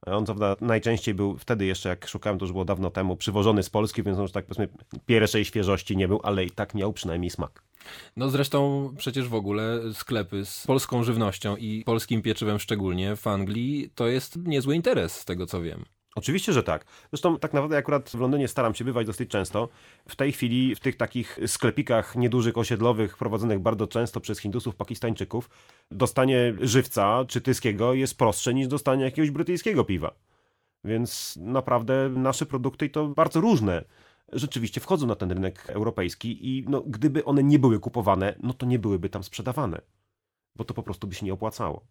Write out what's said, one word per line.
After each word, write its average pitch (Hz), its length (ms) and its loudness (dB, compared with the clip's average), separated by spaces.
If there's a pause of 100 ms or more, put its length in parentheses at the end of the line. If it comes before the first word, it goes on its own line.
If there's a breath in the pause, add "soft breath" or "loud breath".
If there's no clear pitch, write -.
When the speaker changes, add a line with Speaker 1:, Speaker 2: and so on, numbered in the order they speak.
Speaker 1:
On 101 200 0
co 107 80 -2
prawda 101 320 0
najczęściej 113 480 2
był 98 240 0
wtedy 104 280 0
jeszcze, 95 220 -2
jak 90 200 -6
szukałem, 101 300 -4
to 95 60 -4
już 90 80 -4
było 92 120 -2
dawno 92 260 0
temu, 92 260 -2
przywożony 104 460 4
z - 80 -4
Polski, 107 320 0
więc 95 160 -2
on 101 40 0
już, 95 100 -4
tak 95 140 -4
powiedzmy, 98 220 -4 (380)
pierwszej 110 380 6
świeżości 98 520 0
nie 92 120 2
był, 104 140 2
ale 98 220 0
i 90 60 -6
tak - 240 -6
miał 104 180 -2
przynajmniej 87 380 -4
smak. - 320 -8 (540 loud breath)
Speaker 2:
No 127 140 -2
zresztą 139 680 0
przecież 127 300 -4
w 117 60 -6
ogóle 110 460 -2 (140)
sklepy 101 520 -4
z - 200 -12
polską 127 380 2
żywnością 110 520 0
i 110 300 -6
polskim 113 360 0
pieczywem 107 360 0
szczególnie 98 580 -2
w - 100 -6
Anglii 110 680 -2
to 117 140 0
jest 127 280 -2
niezły 151 400 0
interes, 170 400 2
z - 80 -14
tego 90 220 -4
co 87 160 -4
wiem. 82 220 -8 (320)
Speaker 1:
Oczywiście, 185 360 0
że 127 100 4
tak. 80 220 -2 (280 loud breath)
Zresztą 165 260 2
tak 151 140 -4
naprawdę 151 240 2
akurat 143 340 0
w 117 100 -6
Londynie 131 280 2
staram 113 260 0
się 117 100 -6
bywać 120 220 0
dosyć 110 240 -6
często. 117 380 0 (400 soft breath)
W - 80 -16
tej 139 160 0
chwili 127 420 2
w - 60 -14
tych 131 160 -2
takich - 500 -4
sklepikach 113 680 0
niedużych, 120 420 2
osiedlowych, 110 580 0
prowadzonych 107 440 -2
bardzo 107 260 0
często 117 340 -2
przez 104 180 -6
Hindusów, 107 380 -6
Pakistańczyków, 110 760 -4 (400 soft breath)
dostanie 123 720 2
żywca 120 680 4
czy 123 120 -2
tyskiego 117 540 2
jest 131 240 -2
prostsze 120 360 2
niż 131 140 0
dostanie 135 360 0
jakiegoś 147 260 2
brytyjskiego 165 540 0
piwa. 80 300 -2 (680)
Więc 113 560 -4
naprawdę 123 680 0
nasze 131 380 0
produkty, 135 400 -4
i 139 40 -2
to 151 180 -2
bardzo 160 320 2
różne, 113 440 4 (480 soft breath)
rzeczywiście 123 480 -4
wchodzą 151 260 0
na 110 80 2
ten 92 180 -2
rynek 92 360 -4
europejski 107 800 -4
i, 131 200 -4
no, 139 180 0
gdyby 143 380 0
one 143 180 4
nie 147 160 8
były 120 220 6
kupowane, 98 640 2
no 123 100 -2
to 123 140 -4
nie 123 120 2
byłyby 98 300 0
tam 92 160 -6
sprzedawane, 117 560 -4 (760)
bo 117 80 -6
to 113 100 -10
po 113 80 -8
prostu - 240 -8
by 92 80 -8
się 104 120 -6
nie 95 60 -2
opłacało. 98 580 -6